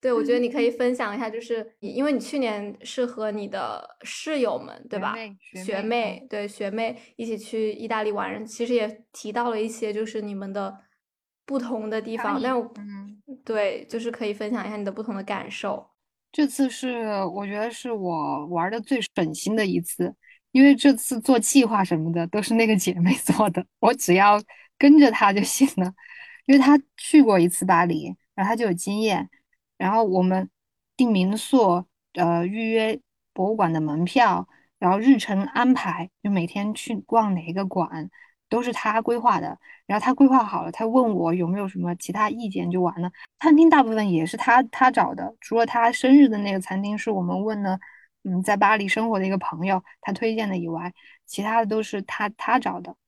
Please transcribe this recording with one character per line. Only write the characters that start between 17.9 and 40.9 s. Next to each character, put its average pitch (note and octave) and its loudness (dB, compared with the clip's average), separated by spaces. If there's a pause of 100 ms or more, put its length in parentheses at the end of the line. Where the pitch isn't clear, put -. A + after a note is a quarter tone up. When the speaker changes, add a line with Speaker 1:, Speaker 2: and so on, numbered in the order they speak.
Speaker 2:
我 D#3 -4
玩 F3 -2
得 A3+ -6
最 B3+ -2 (160)
省 D#3+ -2
心 G#3 -4
的 A3 0
一 F3 -2
次， - -6 (380)
因 C4 8
为 C#4 10
这 C#4 4
次 A3+ -6
做 B3 4
计 C4 4
划 G#3+ 2
什 F3+ -2
么 D#3+ -2
的 E3+ -2
都 G#3 -4
是 A3 -2
那 A3+ 4
个 G#3+ 4
姐 G3 0
妹 F3 2
做 G3+ 0
的， F3+ -4 (180)
我 A#3 6
只 F#3 2
要 G#3 6 (380)
跟 C#4+ 10
着 C#4+ 10
她 G#3+ 4
就 G3 2
行 C4+ 2
了。 F#3 -2 (540)
因 C4+ 6
为 C#4+ 8
她 C#4 8 (160)
去 - 6
过 G#3 6
一 E3+ 6
次 F3+ -2
巴 F3+ 4
黎， D#3+ -2 (280)
然 G3 -2
后 G#3 0
她 A#3 0
就 A#3 -4
有 G3 0
经 G3 -4
验， G#3+ -2 (520)
然 F#3 0
后 A3+ 2
我 F#3 2
们 F#3 2 (480)
订 B3 2
民 F#3+ 2
宿， G#3 2 (300)
呃， E3+ 0
预 A3 -4
约 A3 0 (320)
博 F#3+ -2
物 A3 -4
馆 F3+ 0
的 D#3+ -2
门 D#3 -2
票， F#3 2 (320)
然 F3+ 2
后 G3 2
日 B3+ 6
程 G3+ -2
安 B3 2
排， F3+ -4 (120)
就 G#3 -2
每 F3+ 0
天 G#3 -4
去 - -8
逛 G#3+ 0
哪 F3 -4
一 E3 -10
个 F#3+ -4
馆， E3+ -6 (400)
都 A#3 0
是 B3 -4
他 A3 -2
规 A#3 -2
划 A3+ 2
的。 E3 -10 (280)
然 G3+ -2
后 - -6
他 C4 2
规 C#4 6
划 B3+ 6
好 G3 -6
了， E3+ -8
他 A3 -6
问 A3+ 2